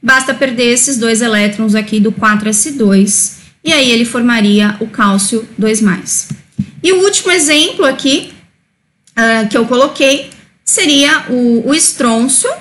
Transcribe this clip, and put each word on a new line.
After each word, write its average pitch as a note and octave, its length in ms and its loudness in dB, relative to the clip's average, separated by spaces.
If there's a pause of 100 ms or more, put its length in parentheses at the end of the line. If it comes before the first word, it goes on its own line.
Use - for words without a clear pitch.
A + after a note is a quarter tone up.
basta C4 320 2
perder B3 380 0
esses B3 260 0
dois A3+ 240 0
elétrons G#3+ 540 0
aqui G#3+ 240 -2
do G#3+ 100 4
quatro G#3+ 380 0
S G#3+ 240 -2
dois, G3+ 680 0 (260)
e D#4+ 80 0
aí C4 180 2
ele A#3 140 2
formaria G#3 760 2
o A3 80 -4
cálcio G#3 580 -2 (120)
dois G#3+ 240 0
mais. F#3 480 -2 (520)
E F4 120 2
o F#4 100 2
último G4 280 0
exemplo D#4 520 0
aqui, C4+ 480 -2 (800)
ah, A3+ 360 0
que B3 80 -2
eu A#3 80 2
coloquei C4+ 640 0 (340)
seria D4 640 0
o, A#3+ 400 0
o C#4 80 2
estrôncio. B3 760 0 (120)